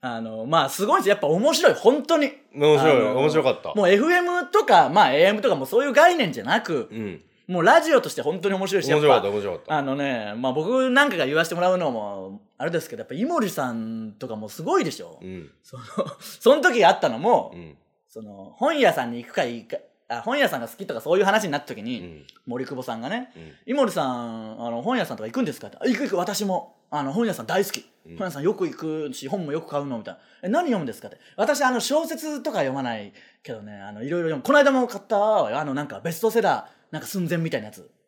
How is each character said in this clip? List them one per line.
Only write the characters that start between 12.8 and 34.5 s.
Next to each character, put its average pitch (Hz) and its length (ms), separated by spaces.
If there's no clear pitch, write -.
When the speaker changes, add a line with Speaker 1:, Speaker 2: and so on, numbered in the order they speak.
Speaker 1:
す - 100
け 117 60
ど、 107 40
や 113 40
っ - 40
ぱ 127 60
井 185 100
森 285 260
さ 131 220
ん 113 460
と 131 100
か 110 80
も 107 120
す 143 140
ご 320 160
い 277 60
で 151 60
し - 120
ょ？ 82 200
Speaker 2:
う - 20
ん。 90 260
Speaker 1:
そ - 140
の、 123 60
そ - 340
の 294 80
時 233 220
あ 175 80
っ - 80
た 160 80
の 113 100
も、 170 360
Speaker 2:
う - 20
ん。 80 200
Speaker 1:
そ 113 140
の、 101 340
本 294 220
屋 208 140
さ 127 120
ん 120 80
に 120 120
行 - 60
く - 40
か 165 100
行 120 220
か、 147 120
あ、 120 120
本 254 180
屋 254 100
さ - 100
ん - 20
が 117 80
好 - 80
き 196 100
と - 80
か 113 60
そ 165 160
う - 20
い 208 40
う - 20
話 208 200
に 170 60
な 143 80
っ - 40
た - 60
時 110 140
に、 117 180
Speaker 2:
う - 40
ん。 78 220
Speaker 1:
森 127 180
久 139 120
保 127 60
さ 120 120
ん 113 60
が 123 80
ね、 240 260
Speaker 2:
う - 40
ん。 80 140
Speaker 1:
「井 247 80
森 262 160
さ 175 140
ん、 113 600
あ 117 40
の、 117 120
本 240 160
屋 180 80
さ 127 80
ん - 20
と 107 60
か 110 60
行 - 40
く 262 100
ん - 20
で 156 80
す - 80
か？」 107 80
っ - 20
て、 - 100
「あ、 - 60
行 254 100
く 285 80
行 - 60
く、 196 60
私 190 280
も。 - 320
あ 147 140
の、 135 100
本 226 140
屋 185 80
さ 123 80
ん 110 40
大 190 180
好 196 80
き。 - 120
Speaker 2:
う 82 80
ん。 - 20
Speaker 1:
本 - 100
屋 175 40
さ 143 80
ん 139 60
よ 202 100
く 180 140
行 131 80
く 156 360
し、 131 140
本 175 180
も 147 60
よ 156 100
く 160 80
買 147 120
う 143 60
の」 127 120
み 104 60
た 95 80
い - 20
な。 - 60
「え、 180 60
何 302 140
読 254 160
む 160 60
ん - 20
で 113 60
す - 100
か？」 - 60
っ - 20
て、 - 80
「私、 208 260
あ 254 80
の、 247 100
小 302 260
説 302 360
と 311 80
か 220 80
読 135 140
ま 135 100
な 117 140
い 101 160
け - 100
ど 110 80
ね、 104 120
あ 101 200
の、 104 100
い 135 60
ろ 175 120
い - 20
ろ 160 60
読 156 80
む。 127 60
こ 254 100